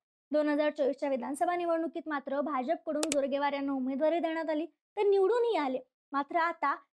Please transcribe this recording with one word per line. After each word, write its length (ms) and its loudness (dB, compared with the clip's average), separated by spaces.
दोन 180 2
हजार 220 2
चोवीसच्या 380 0
विधानसभा 480 0
निवडणुकीत 520 -2
मात्र 320 -2
भाजपकडून 720 -2
जोरगेवार 420 0
यांना 200 -4
उमेदवारी 460 0
देण्यात 320 -4
आली, 160 -2
ते 360 -6
निवडूनही 540 4
आले. 220 -2
मात्र 260 -2
आता 360 0